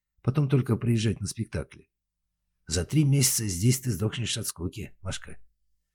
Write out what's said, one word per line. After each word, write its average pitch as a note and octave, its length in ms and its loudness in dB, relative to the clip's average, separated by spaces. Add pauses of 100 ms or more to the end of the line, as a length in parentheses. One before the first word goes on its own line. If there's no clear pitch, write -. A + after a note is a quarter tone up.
(220)
Потом C3+ 280 2
только B2+ 260 4
приезжать A2+ 460 2
на G2+ 60 -4
спектакли». - 600 -8 (760)
«За F2 200 -2
три D3 200 2
месяца B2+ 420 2
здесь G2+ 320 2
ты B2 120 -4
сдохнешь G#2 460 -2
от G#2+ 100 -6
скуки, - 540 -8
Машка». - 360 -10 (580)